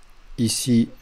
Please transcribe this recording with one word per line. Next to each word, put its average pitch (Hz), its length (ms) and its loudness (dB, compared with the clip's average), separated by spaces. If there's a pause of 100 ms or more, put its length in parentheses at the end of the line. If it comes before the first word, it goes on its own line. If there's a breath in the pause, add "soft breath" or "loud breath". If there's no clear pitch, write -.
(360)
Ici 117 540 0 (120)